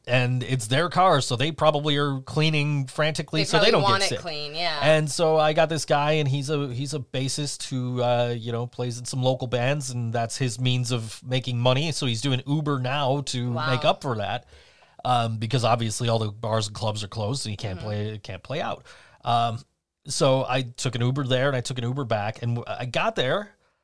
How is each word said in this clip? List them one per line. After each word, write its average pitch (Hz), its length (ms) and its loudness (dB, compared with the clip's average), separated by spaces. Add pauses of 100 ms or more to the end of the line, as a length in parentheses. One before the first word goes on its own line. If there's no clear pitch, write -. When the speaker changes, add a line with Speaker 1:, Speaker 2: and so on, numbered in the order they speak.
Speaker 1:
and 123 340 2
it's 120 260 -2
their 143 200 2
car, 180 320 6
so - 160 0
they 139 160 0
probably 147 460 2
are 139 240 0
cleaning 147 680 2
frantically 156 540 -2
Speaker 2:
They 147 40 0
Speaker 1:
so - 120 2
they 208 60 6
Speaker 2:
probably 226 80 6
Speaker 1:
don't 196 100 4
Speaker 2:
want 196 220 4
Speaker 1:
get - 20 2
Speaker 2:
it 127 100 -2
Speaker 1:
sick. - 40 -6
Speaker 2:
clean, 147 360 -10
yeah. 160 260 -4
Speaker 1:
And 151 300 4
so 160 260 4
I 156 140 4
got 160 160 4
this 156 160 -2
guy, 147 300 2
and 151 160 2
he's 139 200 -2
a, 143 240 -2
he's 135 200 -6
a 156 60 -4
bassist 135 640 -4
who, 123 360 -2
uh, 120 360 2
you 117 160 -6
know, 117 140 -2
plays 123 320 -6
in 123 60 -12
some 131 160 -4
local 131 260 2
bands, 127 420 0
and 120 240 -4
that's - 240 -2
his 123 240 -2
means 123 300 2
of 113 300 -4
making 127 380 -2
money. 127 320 4
So 139 140 -2
he's 113 160 0
doing 127 260 0
Uber 143 320 0
now 135 460 0
to 123 260 -4
Speaker 2:
Wow. 151 180 -2
Speaker 1:
make - 140 0
up 151 180 2
for 131 140 -4
that, 104 300 -4 (580)
um, 117 360 2
because 113 260 0
obviously 117 420 0
all 113 120 2
the 107 120 -2
bars 107 360 -2
and 104 80 -12
clubs 107 280 -4
are 98 60 -10
closed, 113 320 -4
so 110 80 -8
you 101 80 -8
can't 95 220 -8
Speaker 2:
Mm-hmm. 82 80 -10
Speaker 1:
play, 104 320 -4
can't 95 240 -14
play 151 180 -6
out. - 240 -8 (400)
Um, 117 340 0 (480)
so 135 400 2
I 131 140 0
took 123 340 -4
an 120 60 -4
Uber 131 240 2
there, 127 240 2
and 135 80 0
I 123 40 0
took 127 180 -6
an 120 40 -4
Uber 127 220 -2
back, 110 360 -2
and 120 140 0
w-, 117 240 -6
I 123 60 -6
got 165 320 0
there. 165 320 0 (340)